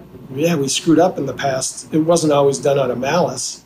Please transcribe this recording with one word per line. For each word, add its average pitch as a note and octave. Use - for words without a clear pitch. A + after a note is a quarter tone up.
yeah, D#3+
we C#3
screwed D#3
up F3
in C#3+
the B2
past. -
It D#3+
wasn't D#3
always C#3
done C#3
out B2+
of A#2
malice. C3+